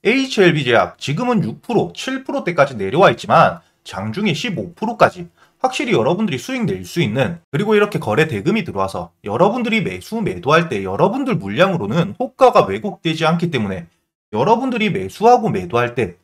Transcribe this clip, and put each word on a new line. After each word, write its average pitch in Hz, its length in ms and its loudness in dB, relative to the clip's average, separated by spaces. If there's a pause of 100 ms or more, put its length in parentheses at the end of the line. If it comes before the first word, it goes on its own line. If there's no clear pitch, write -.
에이치엘비 208 600 2
제약 107 340 2
지금은 214 460 0
육 - 160 -8
프로, - 340 -2
칠 262 300 -8
프로대까지 170 500 0
내려와 123 360 2
있지만 113 480 2 (260)
장중에 113 480 -4
십오 135 400 -6
프로까지 180 560 0 (300)
확실히 247 340 -4
여러분들이 156 440 0
수익 247 280 -6
낼 95 180 -4
수 170 180 -6
있는 123 380 -2 (120)
그리고 208 240 0
이렇게 208 240 2
거래 139 280 0
대금이 170 380 -2
들어와서 95 460 -6 (120)
여러분들이 214 580 0
매수 98 400 -8
매도할 139 460 0
때 101 160 -4
여러분들 202 520 0
물량으로는 175 840 -2
호가가 - 460 4
왜곡되지 165 600 -4
않기 170 260 0
때문에 98 360 -4 (460)
여러분들이 220 580 0
매수하고 208 580 2
매도할 117 460 -2
때 98 280 -2